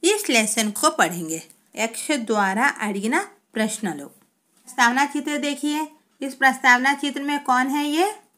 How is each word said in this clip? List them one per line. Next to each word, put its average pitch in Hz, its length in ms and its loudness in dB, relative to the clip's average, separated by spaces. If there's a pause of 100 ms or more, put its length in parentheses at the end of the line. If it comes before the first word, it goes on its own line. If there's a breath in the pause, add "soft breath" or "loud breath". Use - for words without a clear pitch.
इस 415 260 0
लेसन 214 400 2
को 294 200 2
पढ़ेंगे। 165 520 -2 (340)
यक्ष 226 360 -4
द्वारा 214 560 0
अड़िगिना 220 640 -2 (240)
प्रश्न 220 340 -2
लो। 143 180 -8
प्रस्तावना - 1000 -2
चित्र 294 320 -4
देखिए, 294 500 -2 (340)
इस 262 120 -8
प्रस्तावना 262 600 4
चित्र 277 280 -4
में 285 220 -2
कौन 254 220 2
है 294 220 -2
ये? 349 260 2 (240)